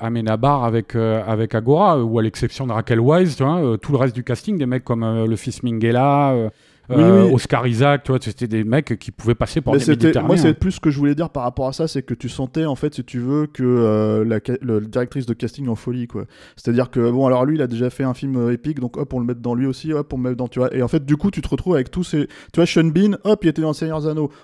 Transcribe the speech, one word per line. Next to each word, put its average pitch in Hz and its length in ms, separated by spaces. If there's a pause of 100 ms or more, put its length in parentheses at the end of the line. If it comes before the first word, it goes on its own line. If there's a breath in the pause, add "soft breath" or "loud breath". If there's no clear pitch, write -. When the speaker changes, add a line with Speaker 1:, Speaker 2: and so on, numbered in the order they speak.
Speaker 1:
Amenabar 117 640
avec, 113 300
euh, 113 320
avec 110 280
Agora, 147 440
euh, 123 60
ou 113 140
à 110 40
l'exception 117 440
de 120 60
Raquel 113 280
Weisz, 156 360
tu 131 60
vois, 151 200
euh, 117 140
tout - 160
le 135 60
reste 127 160
du 120 100
casting, 185 320
des 147 100
mecs 127 180
comme, 117 180
euh, 113 240
le 113 100
fils - 260
Minghella, 123 720
euh, 117 160 (400 soft breath)
Speaker 2:
Oui, 127 100
Speaker 1:
euh, 190 280
Speaker 2:
oui. 165 80
Speaker 1:
Oscar 123 340
Isaac, 139 340
tu - 80
vois, 131 100
c'était 113 280
des 110 160
mecs 120 340
qui - 140
pouvaient 113 240
passer - 240
pour 127 140
Speaker 2:
Mais 143 40
Speaker 1:
des 131 60
Speaker 2:
c'était, 147 220
moi, 160 240
Speaker 1:
Méditerranéens. 175 120
Speaker 2:
c'est 156 120
plus 185 180
ce - 80
que 160 100
je 135 80
voulais 143 160
dire 156 160
par 131 140
rapport 131 240
à 135 40
ça, 160 140
c'est 139 160
que - 120
tu 123 140
sentais, 139 360
en 147 100
fait, 147 220
si 123 80
tu 123 160
veux, 143 260
que, 147 160
euh, 110 600
la 110 200
ca-, 123 160
le, 113 200
la 107 80
directrice 123 360
de 117 100
casting 127 340
en 113 80
folie, 123 320
quoi. 104 160 (320 loud breath)
C'est-à-dire 120 340
que, 117 220
bon, 131 160
alors 127 160
lui, 151 100
il 156 80
a 127 60
déjà 120 220
fait - 120
un 131 120
film, 139 220
euh, 120 160
épique, 139 280
donc 123 160
hop, 143 180
on 127 60
le 120 60
met 123 100
dans 120 180
lui 127 120
aussi, 135 260
hop, 147 200
on 139 40
le 127 140
met 123 40
dans, 120 140
tu - 100
vois. 127 160
Et 127 80
en 120 60
fait, 151 180
du 147 100
coup, 196 140
tu 170 120
te - 60
retrouves 175 280
avec 131 160
tous 180 100
ces, 151 240 (260 loud breath)
tu - 40
vois, 170 100
Sean 165 220
Bean, 190 340
hop, 208 220
il 170 60
était 160 120
dans 156 100
Seigneur 156 280
des 151 80
Anneaux. 151 220 (140)